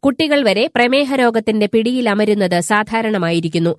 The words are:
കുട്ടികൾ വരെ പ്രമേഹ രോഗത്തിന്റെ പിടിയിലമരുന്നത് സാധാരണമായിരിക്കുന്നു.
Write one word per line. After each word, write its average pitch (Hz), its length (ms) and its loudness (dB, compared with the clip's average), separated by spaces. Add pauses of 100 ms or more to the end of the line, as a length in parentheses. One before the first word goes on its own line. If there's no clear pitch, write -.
കുട്ടികൾ 285 400 0
വരെ 208 280 2
പ്രമേഹ 262 460 0
രോഗത്തിന്റെ 226 520 0
പിടിയിലമരുന്നത് 214 920 0
സാധാരണമായിരിക്കുന്നു. 175 1200 -2